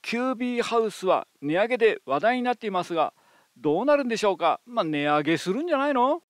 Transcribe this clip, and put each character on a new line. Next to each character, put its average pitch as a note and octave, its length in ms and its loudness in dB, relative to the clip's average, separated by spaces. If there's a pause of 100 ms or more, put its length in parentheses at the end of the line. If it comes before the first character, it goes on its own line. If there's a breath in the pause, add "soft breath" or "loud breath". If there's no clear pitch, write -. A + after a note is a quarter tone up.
キ - 160 -6
ュ B3+ 140 -2
ー B3 40 -4
ビ B3 220 -4
ー A#3 60 -2
ハ A#3 160 0
ウ A3+ 100 0
ス - 160 -10
は E3+ 220 2 (120)
値 D3 140 -4
上 G3+ 140 2
げ B3 100 -2
で G#3+ 260 2
話 C3+ 160 -2
題 A#3 180 2
に B3 40 -4
な B3 120 0
っ - 20 0
て A3+ 100 -14
い G3+ 60 -4
ま F3+ 120 -2
す E3+ 120 -6
が、 D3+ 180 0 (420 soft breath)
ど D#3 280 0
う - 20 -2
な D4 100 6
る C#4+ 100 0
ん - 20 -4
で A3+ 100 -2
し G#3+ 80 -2
ょ G3+ 60 4
う F#3 60 -4
か？ E3 280 0
ま A#3 160 -4
あ、 - 20 -2
値 D3 220 -2
上 D3+ 160 2
げ D#3 160 0
す F3+ 160 -4
る B3+ 80 -2
ん F4 60 -6
じ E4 80 0
ゃ - 20 0
な C#4 100 0
い D4 60 0
の？ C4 360 0